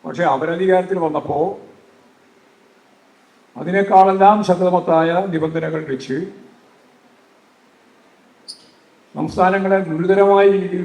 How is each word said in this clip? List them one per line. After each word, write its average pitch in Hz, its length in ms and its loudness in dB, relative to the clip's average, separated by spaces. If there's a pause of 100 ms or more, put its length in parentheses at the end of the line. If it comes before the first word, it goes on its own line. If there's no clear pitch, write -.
പക്ഷേ 165 200 -6 (100)
അവരധികാരത്തിൽ 180 680 0
വന്നപ്പോ 147 340 -4 (2250)
അതിനേക്കാളെല്ലാം 196 800 4 (100)
ശക്തമത്തായ 175 640 0 (240)
നിബന്ധനകൾ 156 560 -4
വെച്ച് 131 260 -8 (3000)
സംസ്ഥാനങ്ങളെ 190 640 0 (120)
ഗുരുതരമായ 196 560 4 (100)
രീതിയിൽ 180 280 -4